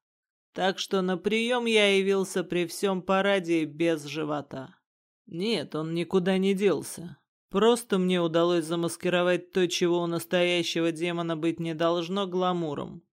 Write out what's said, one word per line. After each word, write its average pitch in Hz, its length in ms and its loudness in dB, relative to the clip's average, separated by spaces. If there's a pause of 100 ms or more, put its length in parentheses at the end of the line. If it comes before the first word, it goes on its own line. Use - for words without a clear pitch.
(540)
Так 185 240 -2
что - 240 -2
на 185 160 0
прием 226 480 0
я 208 320 4
явился 190 460 0
при 175 240 -2
всем 190 340 -2
параде 190 640 0
и - 20 0
без 151 380 0
живота. 147 720 -8 (500)
Нет, 190 480 -4
он 160 220 -4
никуда 185 420 0
не 190 160 2
делся. 185 640 -2 (320)
Просто 226 480 2
мне 185 240 2
удалось 170 440 2
замаскировать 175 840 0
то, 185 160 2
чего 175 360 0
у - 20 -2
настоящего 170 840 0
демона 170 440 -4
быть 165 240 -2
не 165 140 -4
должно, 170 540 0
гламуром. 170 760 -2 (120)